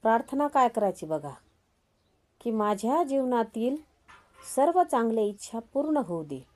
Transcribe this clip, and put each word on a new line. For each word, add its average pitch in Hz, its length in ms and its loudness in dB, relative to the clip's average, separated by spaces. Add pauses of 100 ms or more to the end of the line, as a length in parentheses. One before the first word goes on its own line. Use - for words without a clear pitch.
प्रार्थना 247 440 0
काय 269 200 2
करायची 208 380 -2
बघा, 147 260 -6 (1080)
की 233 100 -4
माझ्या 220 520 2
जीवनातील 254 720 0 (800)
सर्व 339 280 4
चांगल्या 226 400 0
इच्छा 208 360 -6 (140)
पूर्ण 294 240 0
होऊ 170 260 -4
दे. 143 160 -10 (160)